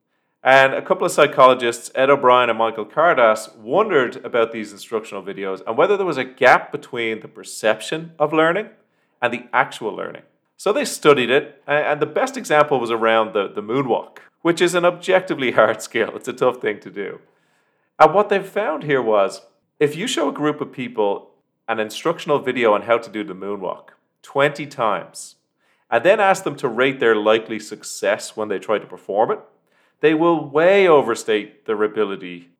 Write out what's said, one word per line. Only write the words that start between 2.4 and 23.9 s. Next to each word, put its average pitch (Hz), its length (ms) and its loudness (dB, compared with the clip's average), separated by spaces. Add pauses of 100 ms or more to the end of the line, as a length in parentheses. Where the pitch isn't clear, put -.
and 113 120 -2
Michael 110 260 -2
Cardas, 131 720 2
wondered 135 680 0
about 113 280 0
these 107 180 -10
instructional 104 500 -10
videos 95 460 -10
and 113 100 -6
whether 190 200 2
there 190 100 -2
was 156 100 -4
a 131 60 -4
gap 131 480 2
between 117 480 -6
the - 80 -18
perception 113 920 -4
of 147 120 0
learning 170 360 0 (520)
and 120 140 -2
the - 180 -12
actual 120 400 -2
learning. 87 300 -12 (340)
So - 160 -2
they 277 120 -2
studied 143 460 2
it, - 360 -2
a-, 143 60 -4
and 147 280 0
the 147 60 -2
best 254 300 -4
example 151 420 2
was 117 140 -2
around 110 400 2
the, 101 160 0
the 104 160 -10
moonwalk, 113 540 -4 (240)
which 170 180 0
is 175 160 0
an 175 80 2
objectively 175 640 0
<laughs> - 80 0
hard 110 240 4
skill. 110 320 -4
It's 107 140 -12
a 123 40 -8
tough 123 280 0
thing 104 220 -4
to 101 80 -16
do. 90 280 -10 (800)
And 151 160 6
what 202 140 2
they've 196 180 -2
found 247 380 -6
here 139 180 0
was, 101 400 0 (380)
if 143 160 0
you 185 100 -6
show 285 220 -2
a - 40 -4
group 147 280 -4
of - 100 -8
people 113 600 -4 (360)
an 110 120 -4
instructional 147 580 -4
video 123 340 0
on 101 100 0
how 117 140 2
to 117 140 -8
do 104 140 -8
the 95 100 -12
moonwalk 98 540 -10 (340)